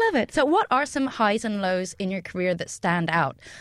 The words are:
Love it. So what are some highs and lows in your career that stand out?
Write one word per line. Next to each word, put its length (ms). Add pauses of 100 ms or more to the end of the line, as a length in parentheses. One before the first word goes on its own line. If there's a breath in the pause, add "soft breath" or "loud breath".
Love 100
it. 180
So 100
what 260
are 140
some 220
highs 380
and 180
lows 320
in 160
your 120
career 320
that 140
stand 420
out? 260 (240 loud breath)